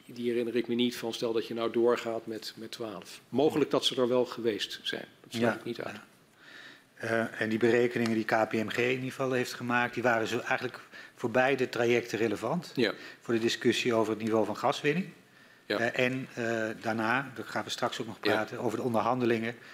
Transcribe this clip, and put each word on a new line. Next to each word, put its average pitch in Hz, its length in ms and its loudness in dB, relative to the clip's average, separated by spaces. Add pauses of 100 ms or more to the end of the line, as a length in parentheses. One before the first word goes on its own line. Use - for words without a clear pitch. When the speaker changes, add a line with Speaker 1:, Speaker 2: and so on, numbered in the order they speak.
Speaker 1:
die 120 240 -2
herinner 117 260 0
ik 120 120 0
me 120 60 0
niet 120 220 2
van, 113 180 -4
stel 117 180 -2
dat 113 140 0
je 117 80 -8
nou 117 180 -2
doorgaat 117 540 2
met, 110 300 -8
met 110 140 -12
twaalf. 104 580 -10
Mogelijk 147 420 2
dat 135 140 2
ze 123 120 0
er 127 120 2
wel 123 160 4
geweest 113 580 -2
zijn. - 220 -6 (160)
Dat - 140 -18
sluit 117 200 4
Speaker 2:
Ja. - 40 -6
Speaker 1:
ik - 60 -14
niet 117 160 -6
uit. - 160 -8
Speaker 2:
Ja. - 60 -16 (1040)
Eh, 113 320 -2
en 110 80 0
die 110 100 0
berekeningen 120 560 4
die 110 100 2
K 110 240 4
P - 40 -4
M 110 160 0
G 95 80 -4
in 123 140 2
ieder 131 180 -2
geval 131 240 -2
heeft 123 200 0
gemaakt, 120 420 0
die 120 80 -2
waren 113 240 4
zo 113 120 -2
eigenlijk 123 400 -4 (360)
voor 120 160 -4
beide 127 380 4
trajecten 117 500 2
relevant. 113 560 -2
Speaker 1:
Ja. 107 180 2 (280)
Speaker 2:
Voor 120 140 -2
de 113 60 2
discussie 117 540 2
over 110 180 2
het 107 100 -4
niveau 110 240 2
van 101 100 -6
gaswinning. 147 500 0 (600)
Speaker 1:
Ja. 104 120 -2
Speaker 2:
Eh, 120 260 2
en, 131 300 -2
eh, 113 340 -2 (140)
daarna, 117 520 0
daar 110 100 -10
gaan 107 200 -4
we 107 60 -10
straks - 300 -2
ook 110 60 -6
nog 107 160 -12
Speaker 1:
Ja. 104 100 2
Speaker 2:
praten, 107 260 -2
over 110 200 0
de 120 60 -4
onderhandelingen 117 680 2 (200)